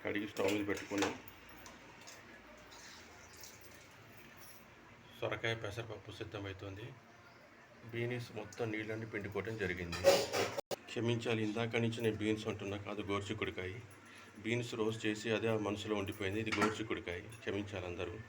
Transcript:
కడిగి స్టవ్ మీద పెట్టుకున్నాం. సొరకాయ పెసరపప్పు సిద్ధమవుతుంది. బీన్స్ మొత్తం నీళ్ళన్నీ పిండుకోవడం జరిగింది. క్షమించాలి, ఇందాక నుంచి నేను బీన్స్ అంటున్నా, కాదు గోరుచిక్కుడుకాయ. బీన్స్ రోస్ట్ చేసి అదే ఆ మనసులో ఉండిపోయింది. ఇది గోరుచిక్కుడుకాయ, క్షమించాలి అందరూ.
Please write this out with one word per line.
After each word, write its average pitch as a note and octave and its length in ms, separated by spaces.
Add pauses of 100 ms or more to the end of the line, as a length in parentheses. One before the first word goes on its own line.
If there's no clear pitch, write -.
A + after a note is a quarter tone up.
కడిగి G#2 280
స్టవ్ G2 220
మీద G#2 160
పెట్టుకున్నాం. G2+ 440 (4000)
సొరకాయ A2 340 (100)
పెసరపప్పు G#2+ 560
సిద్ధమవుతుంది. G2 680 (1040)
బీన్స్ A#2+ 460
మొత్తం G#2+ 360
నీళ్ళన్నీ A2 400
పిండుకోవడం G2+ 480
జరిగింది. F2 380 (920)
క్షమించాలి, A#2 580
ఇందాక A#2 360
నుంచి A2+ 220
నేను G#2 160
బీన్స్ G#2+ 300
అంటున్నా, G2 340
కాదు G2+ 240
గోరుచిక్కుడుకాయ. G2+ 640 (680)
బీన్స్ A#2+ 360
రోస్ట్ A2 260
చేసి G#2+ 300
అదే G#2+ 160
ఆ A2 140
మనసులో G#2 360
ఉండిపోయింది. G2 420
ఇది G#2+ 140
గోరుచిక్కుడుకాయ, G#2 600 (220)
క్షమించాలి G2 480
అందరూ. F2 260 (140)